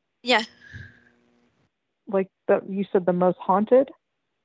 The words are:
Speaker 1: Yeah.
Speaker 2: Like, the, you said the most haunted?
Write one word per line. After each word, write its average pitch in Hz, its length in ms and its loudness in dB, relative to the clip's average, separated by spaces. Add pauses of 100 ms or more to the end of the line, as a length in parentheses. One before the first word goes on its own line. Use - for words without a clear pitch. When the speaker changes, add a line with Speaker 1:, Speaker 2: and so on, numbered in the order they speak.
(240)
Speaker 1:
Yeah. 240 200 2 (1600)
Speaker 2:
Like, 196 220 -4 (180)
the, 202 220 2
you 196 220 -6
said 185 140 0
the 180 80 0
most 180 260 2
haunted? 214 520 2 (540)